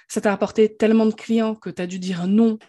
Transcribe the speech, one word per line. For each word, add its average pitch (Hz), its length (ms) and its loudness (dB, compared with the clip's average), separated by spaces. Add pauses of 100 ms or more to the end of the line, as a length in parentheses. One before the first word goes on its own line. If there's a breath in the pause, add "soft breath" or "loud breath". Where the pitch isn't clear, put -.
ça - 140 -6
t'a 214 80 2
rapporté 214 440 0
tellement 220 300 2
de 214 80 2
clients 220 420 -2
que 202 140 -12
t'as 180 180 -8
dû 180 120 -10
dire 180 280 -6
non 220 320 2 (100)